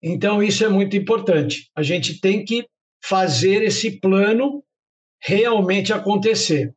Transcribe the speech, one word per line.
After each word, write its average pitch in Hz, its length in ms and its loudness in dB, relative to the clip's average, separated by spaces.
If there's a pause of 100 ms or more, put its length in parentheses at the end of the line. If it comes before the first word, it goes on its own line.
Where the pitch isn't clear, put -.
Então, 202 380 0
isso 208 240 0
é 214 40 2
muito 196 280 0
importante. 190 760 0
A 156 80 -2
gente 160 360 -4
tem 196 240 0
que 233 220 -4 (380)
fazer 185 600 2
esse 214 360 -2
plano 220 640 2 (580)
realmente 202 720 0
acontecer. 202 840 0